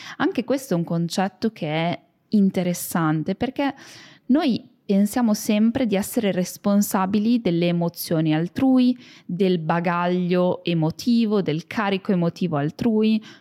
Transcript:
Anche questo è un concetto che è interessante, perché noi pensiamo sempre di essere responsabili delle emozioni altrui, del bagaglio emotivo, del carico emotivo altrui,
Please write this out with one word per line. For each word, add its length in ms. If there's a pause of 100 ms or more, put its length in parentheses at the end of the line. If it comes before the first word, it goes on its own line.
(180)
Anche 260
questo 300
è 40
un 60
concetto 720
che 140
è 340 (280)
interessante, 1080
perché 380 (540)
noi 400 (160)
pensiamo 500
sempre 540
di 80
essere 380
responsabili 1080
delle 280
emozioni 680
altrui, 640 (280)
del 320
bagaglio 1080
emotivo, 760
del 260
carico 440
emotivo 460
altrui, 640 (180)